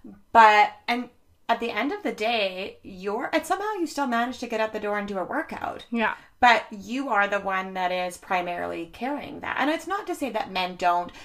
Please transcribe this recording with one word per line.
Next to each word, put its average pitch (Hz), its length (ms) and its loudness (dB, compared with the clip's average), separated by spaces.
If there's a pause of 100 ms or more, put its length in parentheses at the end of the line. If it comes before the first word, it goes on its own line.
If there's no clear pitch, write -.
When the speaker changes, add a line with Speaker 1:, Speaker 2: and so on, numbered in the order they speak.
(320)
Speaker 1:
But, 214 400 10 (160)
and 240 220 -2 (400)
at 226 100 2
the 233 120 -4
end 247 200 -2
of 403 120 -6
the 240 100 -2
day, 208 720 -2
you're, 202 500 -6
and 311 120 0
somehow 392 340 -2
you 320 80 -2
still 285 200 -4
manage 240 320 -2
to 240 80 -8
get 220 140 -2
out 220 100 -2
the 214 80 -6
door 208 180 -2
and 202 100 -4
do 196 100 -6
a 175 80 -4
workout. - 640 -6
Speaker 2:
Yeah. 220 240 0 (260)
Speaker 1:
But 233 320 6
you 226 380 -6
are 202 180 4
the 196 140 -2
one 190 320 -2
that 185 180 0
is 180 240 -2
primarily 175 800 -4
carrying 262 480 -8
that. - 180 -4
And 285 100 2
it's 320 180 -2
not 403 200 -4
to 349 80 -4
say 269 140 -4
that 202 240 -4
men 180 240 -4
don't 175 340 2 (140)